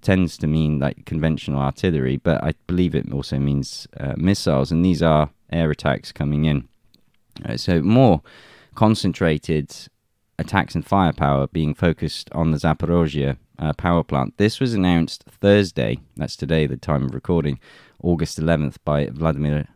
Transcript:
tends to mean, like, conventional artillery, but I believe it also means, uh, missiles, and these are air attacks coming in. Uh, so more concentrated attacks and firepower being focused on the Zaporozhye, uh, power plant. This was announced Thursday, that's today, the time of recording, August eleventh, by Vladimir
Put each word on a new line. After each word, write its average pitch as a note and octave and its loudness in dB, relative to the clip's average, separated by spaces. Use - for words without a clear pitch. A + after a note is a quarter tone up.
tends F#2 2
to - -2
mean, D2+ 2
like, - -4
conventional D#2 -2
artillery, C#2 0
but - -2
I D#2 -2
believe F2+ 0
it - -2
also C#2 -4
means, C#2 -2
uh, C#2 -6
missiles, D#2 0
and E2 2
these E2+ 2
are D2+ 4
air E2 0
attacks - -4
coming D2 -2
in. D2 0
Uh, A#1 -6
so E2 0
more G#2+ 4
concentrated E2+ 0
attacks - -2
and E2 -2
firepower D2 2
being D2+ -2
focused - -2
on E2 0
the D#2 2
Zaporozhye, D2+ 0
uh, D2+ -2
power F2 0
plant. C2+ -4
This G#2+ 0
was B2 -2
announced F2+ 0
Thursday, F2 2
that's - -8
today, D#2 0
the C2 -4
time C#2 -2
of C2 -4
recording, D2 -2
August E2 -2
eleventh, D#2 0
by D2 0
Vladimir D2 -2